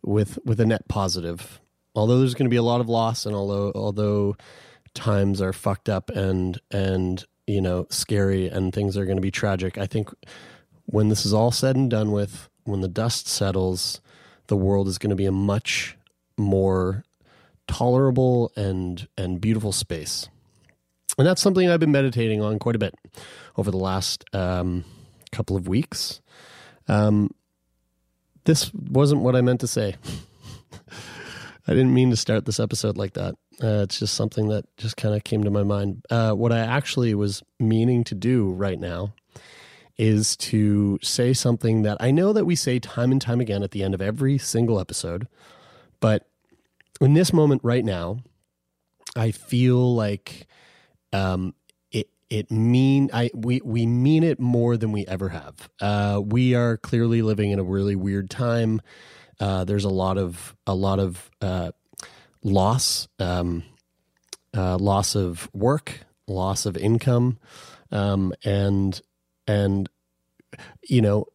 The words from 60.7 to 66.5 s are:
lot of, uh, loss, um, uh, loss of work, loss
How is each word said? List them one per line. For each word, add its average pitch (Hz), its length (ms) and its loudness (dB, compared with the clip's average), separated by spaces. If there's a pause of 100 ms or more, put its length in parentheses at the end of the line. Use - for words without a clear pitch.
lot 98 240 2
of, 92 320 -4 (100)
uh, 92 300 -4 (720)
loss, 101 640 2 (120)
um, 87 440 -2 (920)
uh, 92 220 0
loss 98 380 2
of 87 380 -2
work, 123 480 -2 (260)
loss 95 400 -2